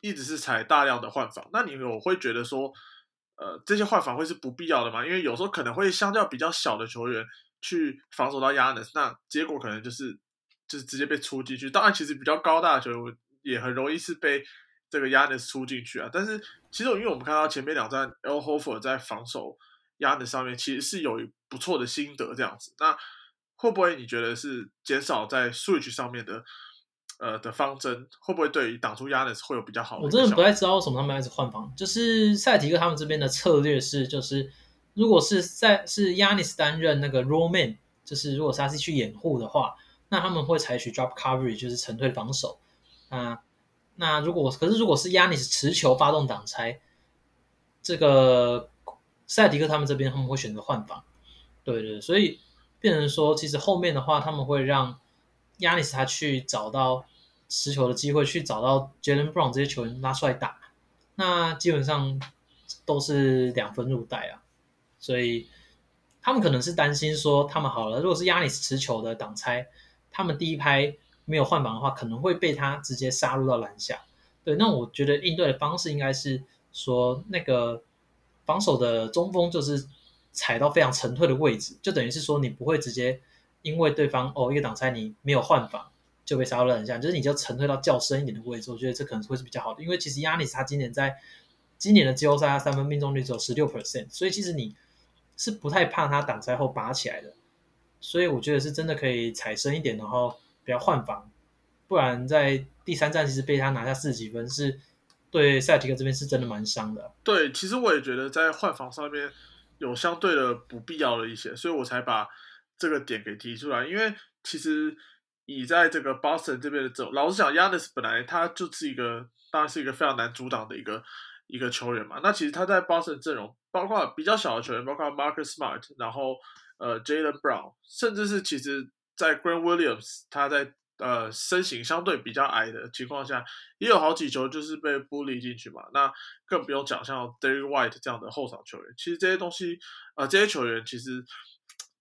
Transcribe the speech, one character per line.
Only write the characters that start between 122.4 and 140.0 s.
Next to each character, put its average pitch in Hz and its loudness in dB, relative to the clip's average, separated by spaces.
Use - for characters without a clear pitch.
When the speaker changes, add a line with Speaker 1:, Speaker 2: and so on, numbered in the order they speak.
Speaker 1:
实 147 -2
他 175 -2
在 185 4
Boston 170 -2
阵 147 -4
容， 113 -10
包 185 -2
括 196 0
比 311 -8
较 359 4
小 131 -2
的 120 -4
球 127 -6
员， 117 -4
包 135 -6
括 151 -4
Marcus 147 -4
Smart， - -6
然 117 -6
后， 131 -6
呃， 117 -4
Jaylen 147 -2
Brown， 104 -4
甚 226 -4
至 208 -2
是 202 0
其 156 -4
实 135 -6
在 156 2
Grant 170 0
Williams， 165 0
他 143 0
在， 139 0
呃， 117 -2
身 180 -2
形 127 -6
相 160 -4
对 175 0
比 - -10
较 139 0
矮 113 0
的 113 -14
情 123 -10
况 139 -8
下， 127 -6
也 208 -2
有 220 8
好 160 4
几 160 -4
球 131 -2
就 151 -8
是 156 -10
被 147 -2
bully 139 -8
进 123 -10
去 117 -18
嘛。 - -18
那 139 4
更 170 -2
不 143 -8
用 139 -2
讲 - -6
像 131 -6
Derrick 139 0
White 131 0
这 135 -6
样 117 -8
的 107 -12
后 127 -6
场 - -16
球 - -18
员， 90 -20
其 - -14
实 170 -6
这 180 0
些 190 2
东 185 -4
西， 175 -8